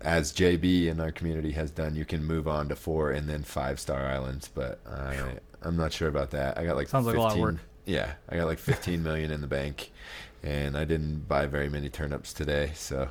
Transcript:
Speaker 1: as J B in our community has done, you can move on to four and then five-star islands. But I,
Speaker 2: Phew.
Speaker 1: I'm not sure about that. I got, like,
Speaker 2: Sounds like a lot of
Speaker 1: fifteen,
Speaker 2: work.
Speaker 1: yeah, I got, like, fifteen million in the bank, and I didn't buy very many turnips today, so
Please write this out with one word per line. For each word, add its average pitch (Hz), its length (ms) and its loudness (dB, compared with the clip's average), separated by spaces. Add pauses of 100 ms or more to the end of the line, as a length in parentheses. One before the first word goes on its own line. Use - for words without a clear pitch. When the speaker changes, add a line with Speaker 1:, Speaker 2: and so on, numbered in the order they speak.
Speaker 1:
as 80 320 2
J 90 240 6
B 87 320 6
in 82 120 0
our 80 120 0
community 78 400 -2
has 78 180 -2
done, 78 260 -2
you 78 100 -2
can 78 180 -2
move 78 240 0
on 76 220 0
to 71 60 -4
four 78 340 0
and 73 180 0
then 76 140 -2
five-star 69 640 -2
islands. 67 420 -4
But 64 380 -6
I, 67 300 -6
Speaker 2:
Phew. 65 240 -6 (220)
Speaker 1:
I'm 85 140 0
not 80 160 2
sure 82 160 0
about 71 220 0
that. 67 260 0
I 82 80 -2
got, 80 120 2
like, 71 120 0
Speaker 2:
Sounds 135 180 2
like 117 100 2
a 117 40 4
lot 113 60 4
of 110 60 4
Speaker 1:
fifteen, 87 100 2
Speaker 2:
work. 82 140 4 (280)
Speaker 1:
yeah, 71 280 -2 (180)
I 82 60 -2
got, 85 100 2
like, 82 120 0
fifteen - 440 0
million 78 300 0
in 76 100 -2
the 71 60 -4
bank, 69 420 -4 (520)
and 71 360 0
I 78 80 0
didn't 76 420 0
buy 71 180 2
very 71 220 0
many 71 220 -2
turnips 71 420 -4
today, 73 420 0
so 67 360 -4